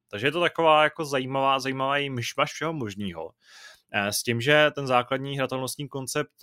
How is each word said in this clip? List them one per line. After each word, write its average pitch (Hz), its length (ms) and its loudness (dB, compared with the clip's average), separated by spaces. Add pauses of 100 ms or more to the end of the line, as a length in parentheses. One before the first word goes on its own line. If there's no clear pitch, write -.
Takže 104 180 -4
je 147 60 2
to 170 80 -2
taková 156 440 6
jako 151 200 -2
zajímavá, 135 540 0
zajímavý 135 520 -2
myšmaš 131 420 -2
všeho 156 200 -6
možnýho. 98 580 -8 (640)
Eh, 104 200 0
s - 100 -4
tím, 117 180 -2
že 147 340 4
ten 139 120 -6
základní 135 520 0
hratelnostní 131 500 -4
koncept, 139 440 -6 (100)